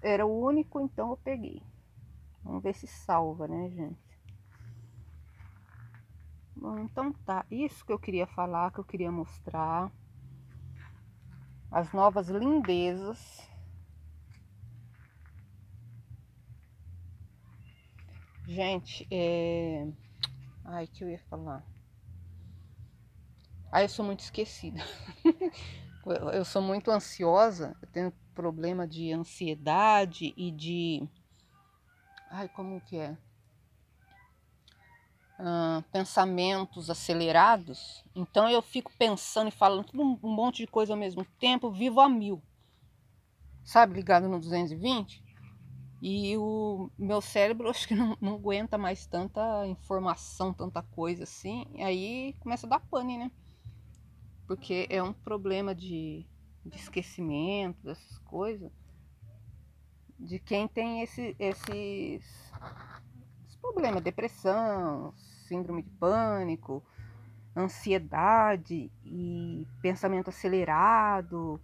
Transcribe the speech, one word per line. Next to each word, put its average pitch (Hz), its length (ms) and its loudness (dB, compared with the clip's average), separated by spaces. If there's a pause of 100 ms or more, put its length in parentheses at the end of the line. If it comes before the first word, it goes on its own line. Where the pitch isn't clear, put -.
era 208 240 4
o 220 180 0
único, 294 360 2
então 240 300 -2
eu 262 60 -4
peguei. - 460 -8 (800)
Vamos 185 200 -8
ver 196 120 -4
se - 120 -14
salva, 165 600 -2
né, 175 240 -6
gente? 165 420 -10 (2500)
Bom, 214 220 -8
então 262 340 -6
tá. 190 380 -4
Isso 277 340 -6
que - 80 -4
eu 214 60 -2
queria 185 280 -2
falar, 180 460 -2
que - 60 -10
eu 196 60 -10
queria 175 260 -4
mostrar. 165 800 -4 (1800)
As 165 220 0
novas 196 360 4
lindezas. 196 1200 0 (4000)
Gente, 185 640 -2
é... 170 800 0 (760)
Ai, 170 220 -8
que - 160 -16
eu 180 60 -8
ia 170 100 -8 (120)
falar? 156 340 -10 (2000)
Ah, 180 120 4
eu 202 60 4
sou 208 160 -4
muito 202 160 -4
esquecida. - 600 -8 (440)
<laughs> - 580 2 (220)
Eu, 170 260 -2
eu 190 140 0
sou - 160 -2
muito 196 300 -2
ansiosa. 190 880 4
Eu - 80 -18
tenho 175 240 -4 (220)
problema 170 520 -4
de 165 260 -6
ansiedade 165 1200 2
e 180 140 -4
de, 160 580 -4 (1200)
ai, 185 200 -8
como 190 320 -10
que - 160 -12
é? 156 200 -6 (2250)
Ah, 165 520 0
pensamentos 185 1000 0
acelerados. 170 1120 6 (100)
Então 196 340 4
eu 233 140 6
fico - 360 -6
pensando 220 500 4
e 208 40 -2
falando 202 320 6
tudo 277 180 -4
um, 262 200 4
um 220 100 -2
monte 233 260 2
de 226 80 -6
coisa 214 260 2
ao 208 60 0
mesmo 190 260 -4 (140)
tempo, 247 320 2
vivo 226 300 4
a 277 80 12
mil. 202 340 2 (1200)
Sabe, 226 300 8
ligado 185 340 6
no 180 120 0
duzentos 170 320 0
e 160 40 -6
vinte. 214 460 -2 (800)
E 202 360 -2
o 214 600 -2
meu 202 220 2
cérebro 220 480 2
<laughs> - 20 2
acho - 180 -4
que 226 60 4
não, 220 260 2
não 202 140 -2
aguenta 208 420 -2
mais 190 300 -2
tanta 208 600 -2
informação, 185 840 -2
tanta 170 300 -6
coisa 170 420 -4
assim. 220 500 -8
E - 80 -8
aí 214 580 -2
começa 233 260 -4
a 226 40 -6
dar 285 100 4
pane, 247 380 -2
né? 247 120 -6 (1160)
Porque 185 440 -4
é 185 120 0
um 190 100 -4
problema 196 600 -2
de, 165 520 -8 (380)
de - 120 -14
esquecimento, 175 1080 -4
dessas - 360 -14
coisas. 196 520 -8 (1500)
De 175 200 -10
quem - 300 -2
tem 226 340 -4
esse, 233 360 -8
esses, 202 1120 -6 (960)
esse - 120 -20
problema, 311 400 0
depressão, 190 1120 -2 (340)
síndrome 175 360 -4
de - 80 -14
pânico, 180 920 0 (720)
ansiedade 185 1300 2 (140)
e 170 640 -6 (140)
pensamento 185 500 2
acelerado 180 1300 4